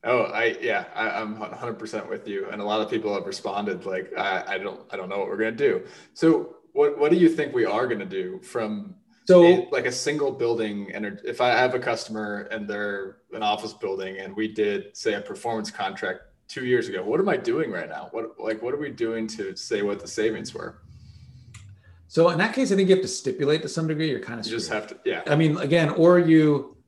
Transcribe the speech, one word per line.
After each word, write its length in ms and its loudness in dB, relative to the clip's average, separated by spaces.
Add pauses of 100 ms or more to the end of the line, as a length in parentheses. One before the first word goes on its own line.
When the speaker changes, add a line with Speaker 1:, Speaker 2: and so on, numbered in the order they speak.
Speaker 1:
Oh, 200 2
I, 360 0
yeah, 240 -2 (100)
I, 140 -2 (120)
I'm 220 -8
a 140 -10
hundred 240 -8
percent 280 -8
with 200 -8
you. 220 -4
And 100 -8
a 40 -6
lot 180 0
of 80 -4
people 240 -2
have 120 -4
responded, 580 -6
like, 320 -6
"I, 300 -2
I 120 -4
don't, 240 -8 (100)
I 40 -8
don't 120 -8
know 100 -4
what 100 -2
we're 100 -4
gonna 140 2
do." 300 2 (300)
So 440 2 (160)
what, 260 2
what 120 4
do 60 6
you 120 8
think 240 0
we 120 2
are 240 0
gonna 160 -4
do 380 -6
from 540 -6 (300)
Speaker 2:
So 200 10
Speaker 1:
a, 240 6
like, 160 0
a 60 -2
single 380 -2
building? 600 -2
And 320 -6
if 160 -6
I 120 4
have 220 4
a 40 0
customer 720 -6
and 180 -8
they're 480 -6 (160)
an 100 -8
office 300 -2
building 460 -6
and 180 -12
we 100 -2
did, 480 -2
say, 200 -2
a 80 -6
performance 480 -6
contract 500 -6 (280)
two 180 -8
years 240 2
ago, 120 -4
what 160 0
am 120 2
I 80 2
doing 320 -2
right 180 -6
now? 220 -12
What, 280 -8
like, 220 -4
what 140 -4
are 20 -4
we 140 -6
doing 380 -4
to 280 -8
say 240 -4
what 200 -2
the 60 -14
savings 460 -2
were? 280 -12 (1300)
Speaker 2:
So 200 4
in 100 2
that 160 0
case, 160 0
I 60 4
think 140 4
you 60 10
have 60 0
to 60 -4
stipulate 540 0
to 80 -8
some 160 -4
degree. 240 -2
You're 100 -4
kinda 240 -10
Speaker 1:
You 60 -6
just 160 -4
Speaker 2:
screwed. 160 -4
Speaker 1:
have 80 -14
to, 180 -6
yeah. 180 -2
Speaker 2:
I 80 4
mean, 220 4
again, 340 2
or 280 8
you 580 6 (120)